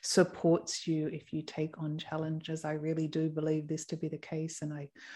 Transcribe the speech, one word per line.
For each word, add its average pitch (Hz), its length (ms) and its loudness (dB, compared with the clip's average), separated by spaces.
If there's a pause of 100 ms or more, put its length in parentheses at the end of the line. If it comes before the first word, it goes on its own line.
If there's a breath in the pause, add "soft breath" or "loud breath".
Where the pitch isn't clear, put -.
supports - 840 4
you 156 200 2
if 156 260 -6
you 156 80 -2
take 156 380 -4
on 156 180 -2
challenges. 160 720 -4
I 151 60 0
really 156 360 0
do 160 220 2
believe 156 360 0
this 156 200 -4
to 165 100 -4
be 160 120 -2
the 151 100 -6
case. 160 420 -6
And 151 140 -4
I 143 160 -8 (260 loud breath)